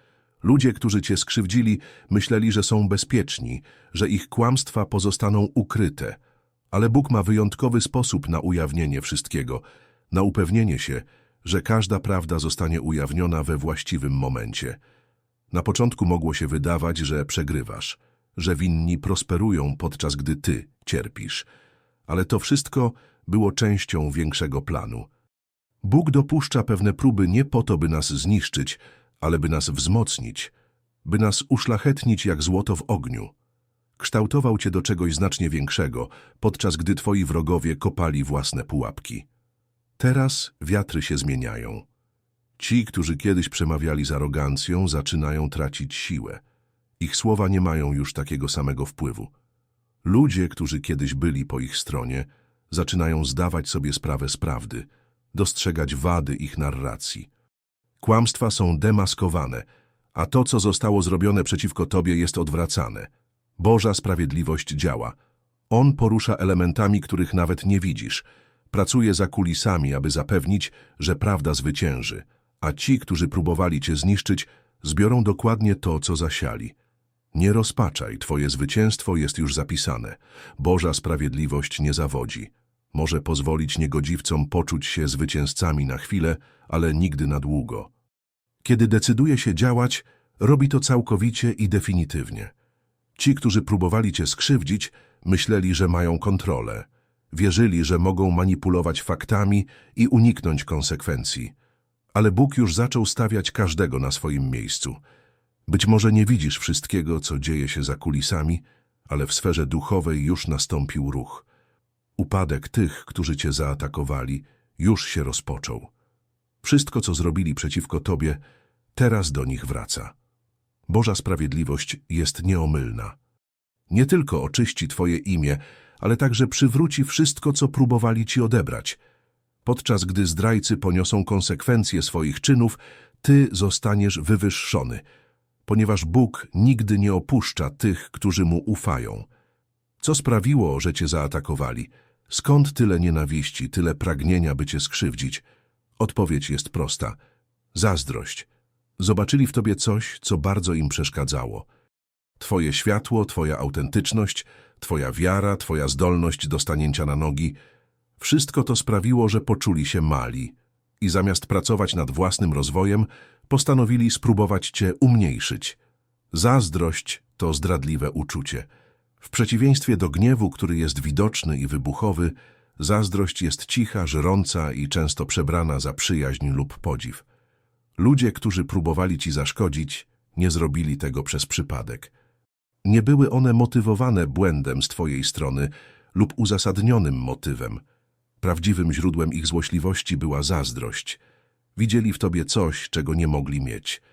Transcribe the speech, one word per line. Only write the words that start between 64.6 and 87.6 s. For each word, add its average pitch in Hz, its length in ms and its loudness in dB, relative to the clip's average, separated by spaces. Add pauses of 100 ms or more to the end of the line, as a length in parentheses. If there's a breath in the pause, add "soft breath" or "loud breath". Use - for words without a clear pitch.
działa. 69 440 -4 (560)
On 131 240 6
porusza 113 420 2
elementami, 95 680 2
których 90 320 -2
nawet 87 320 0
nie 98 140 2
widzisz. 64 440 -4 (480 soft breath)
Pracuje 104 420 2
za 90 140 2
kulisami, 85 640 0
aby 69 180 -2
zapewnić, 82 600 -2 (280 soft breath)
że 85 160 -2
prawda 78 380 0
zwycięży, 67 720 -4 (380)
a 78 120 -2
ci, 131 260 2
którzy 85 280 0
próbowali 82 520 0
cię 78 160 -2
zniszczyć, 95 520 0 (360 soft breath)
zbiorą 104 400 2
dokładnie 107 520 2
to, 78 240 -2
co 82 160 -2
zasiali. 60 580 -4 (600)
Nie 95 180 4
rozpaczaj, 85 640 -2
twoje 71 320 -2
zwycięstwo 92 640 0
jest 73 220 0
już 69 180 0
zapisane. 69 600 -4 (440 loud breath)
Boża 80 340 2
sprawiedliwość 71 840 -2
nie 73 140 2
zawodzi. 65 540 -4 (460)
Może 78 280 0
pozwolić 78 560 -2
niegodziwcom 76 680 -2
poczuć 80 400 -2
się 78 220 -2
zwycięzcami 73 800 0
na 65 120 -4
chwilę, 80 400 -2 (300 soft breath)
ale 82 260 0
nigdy 76 340 0
na 73 120 0
długo. 65 520 -4 (720)